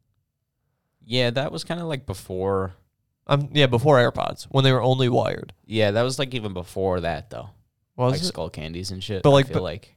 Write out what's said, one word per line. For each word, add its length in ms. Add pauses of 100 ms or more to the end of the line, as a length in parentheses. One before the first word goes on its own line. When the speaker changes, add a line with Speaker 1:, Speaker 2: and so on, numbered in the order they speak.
(1040)
Speaker 1:
Yeah, 260
that 220
was 120
kinda, 200
like, 220
before 680 (540)
Speaker 2:
Um, 240
yeah, 140
before 320
AirPods, 520
when 120
they 100
were 100
only 260
wired. 440 (120)
Speaker 1:
Yeah, 280
that 100
was, 160
like, 160
even 200
before 460
that, 300
though. 200 (460)
Speaker 2:
Was 160
Speaker 1:
Like, 80
Speaker 2:
it? 40
Speaker 1:
Skull 260
Candies 420
and 100
shit, 220
Speaker 2:
But, 60
Speaker 1:
I 20
Speaker 2:
like, 140
Speaker 1:
feel 80
Speaker 2:
but 80
Speaker 1:
like. 340